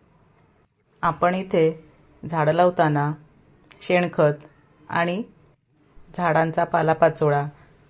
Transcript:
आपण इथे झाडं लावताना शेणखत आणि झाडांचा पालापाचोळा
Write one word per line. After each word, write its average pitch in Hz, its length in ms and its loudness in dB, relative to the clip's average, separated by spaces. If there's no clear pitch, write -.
आपण 175 320 0
इथे 185 360 0
झाडं 156 300 0
लावताना 165 580 2
शेणखत 165 640 0
आणि 175 340 -4
झाडांचा 165 480 0
पालापाचोळा 160 800 0